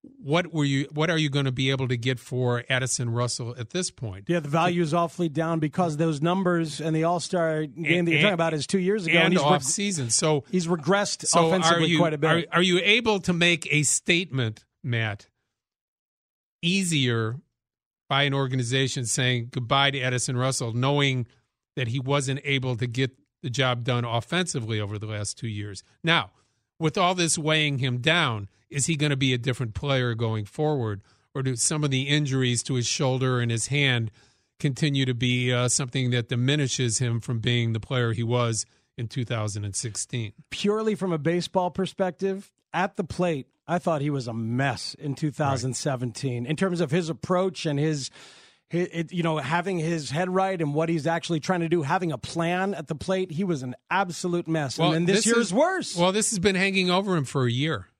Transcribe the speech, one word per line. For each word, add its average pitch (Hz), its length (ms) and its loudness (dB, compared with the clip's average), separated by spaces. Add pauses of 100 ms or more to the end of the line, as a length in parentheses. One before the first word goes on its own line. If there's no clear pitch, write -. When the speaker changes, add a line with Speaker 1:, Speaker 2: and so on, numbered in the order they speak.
Speaker 1:
what 165 520 -2
were 151 120 2
you, 139 280 0
what 156 160 2
are 165 80 2
you 151 120 2
gonna 135 220 0
be 131 200 0
able 135 180 0
to 127 80 0
get 123 220 -2
for 123 500 -2
Addison 127 400 0
Russell 120 480 -2
at 117 140 -8
this 180 200 -4
point? 101 360 -10
Speaker 2:
Yeah, 170 120 2
the 143 100 -6
value 175 320 2
is 156 120 0
awfully 170 360 0
down 160 300 0
because 156 380 0
those 156 240 0
numbers 170 580 0
and 156 160 -2
the 160 80 2
All-Star 165 640 0
game 147 200 -10 (140)
Speaker 1:
And, 175 80 2
Speaker 2:
that 165 40 2
you're 151 80 4
talking 180 80 4
Speaker 1:
and, 202 60 4
Speaker 2:
about 165 200 2
is 147 120 -2
two 196 140 2
years 190 260 0
ago, 160 120 4
Speaker 1:
and 185 80 6
Speaker 2:
and 180 80 4
he's 170 80 4
reg-, 147 100 4
Speaker 1:
off-season. 147 580 0
So, 156 420 2
Speaker 2:
he's 180 160 0
regressed 175 600 0
Speaker 1:
so 170 120 2
are 165 160 4
Speaker 2:
offensively 165 340 4
Speaker 1:
you, 160 100 2
Speaker 2:
quite 165 140 2
a 151 40 -6
bit. 151 120 2 (220)
Speaker 1:
are, 165 80 2
are - 40 6
you 180 160 4
able 214 420 2
to 175 120 0
make 170 380 2
a 151 120 2
statement, 135 800 -2 (200)
Matt, 113 440 -4 (1300)
easier 139 760 0 (720)
by 139 140 2
an 139 100 0
organization 131 720 0
saying 123 460 0
goodbye 139 400 2
to 135 100 -4
Addison 127 360 -2
Russell, 127 360 -2
knowing 131 540 2 (480)
that 127 140 -4
he 135 100 -2
wasn't 139 440 -2
able 131 320 -2
to 123 120 -4
get 131 240 -2 (300)
the 123 80 -6
job 123 340 0
done 120 200 0
offensively 117 760 -2
over 104 180 -6
the 104 80 -8
last 104 320 -8
two 120 100 -8
years? 104 360 -8 (200)
Now, 165 280 0 (480)
with 160 180 0
all 185 180 4
this 170 220 0
weighing 151 400 2
him 123 220 0
down, 127 500 0 (200)
is - 180 -2
he 165 80 0
gonna 147 200 2
be 131 180 2
a 123 40 0
different 117 360 -2
player 127 420 0
going 110 300 -2
forward? 123 560 -2 (340)
Or 135 80 -4
do 131 120 0
some 151 280 0
of 143 80 2
the 131 120 2
injuries 131 600 2
to 139 100 -4
his 120 140 0
shoulder 127 520 0
and 117 120 0
his 113 160 -2
hand 131 440 2 (480)
continue 139 460 0
to 127 80 0
be, 123 400 2
uh, 123 160 2
something 127 420 0
that 123 180 0
diminishes 127 680 2
him 117 240 0
from 117 180 -4
being 117 340 2
the 110 60 -2
player 120 340 0
he 117 100 -2
was 117 420 0 (320)
in 117 100 -6
two 127 160 -6
thousand 107 420 -6
and 98 100 -8
sixteen? 113 580 -6 (160)
Speaker 2:
Purely 214 460 0
from 185 180 -2
a 160 40 0
baseball 175 540 0
perspective, 190 800 -4 (220)
at 185 240 -2
the 202 60 -4
plate, 165 440 -2 (200)
I 170 120 0
thought 160 220 0
he 147 80 0
was 135 180 -2
a 117 60 -6
mess 120 600 -2
in 143 200 -6
two 151 160 -2
thousand 135 440 0
seventeen 123 680 -4
Speaker 1:
Right. 123 80 -6
Speaker 2:
in 170 40 2
terms 180 260 0
of 139 100 0
his 165 180 0
approach 180 560 -2
and 143 140 0
his, 151 300 0 (600)
hi-, 175 200 0
it, 165 220 -6
you 170 100 0
know, 160 140 0
having 170 420 -2
his 156 320 -2
head 180 180 -2
right 190 320 0
and 147 140 0
what 160 140 2
he's 160 180 0
actually 165 320 0
trying 180 220 0
to 165 80 -2
do, 170 140 2
having 175 280 0
a 123 80 -4
plan 180 560 -2
at 139 120 -10
the 165 80 -4
plate. 185 360 -2
He 160 120 -2
was 160 200 0
an 123 120 -8 (140)
absolute 175 580 -2
mess. 156 300 -2
Speaker 1:
Well, 170 160 4
Speaker 2:
And 170 140 2
then 196 80 4
this 214 80 2
Speaker 1:
this - 40 0
Speaker 2:
year 233 120 4
Speaker 1:
is 226 80 0
Speaker 2:
is 170 60 -4
worse. 330 420 0
Speaker 1:
Well, 175 160 4
this 214 200 0
has 220 80 -2
been 190 160 2
hanging 190 360 2
over 190 240 2
him 143 100 2
for 131 220 0
a 120 40 2
year 127 360 -2 (120)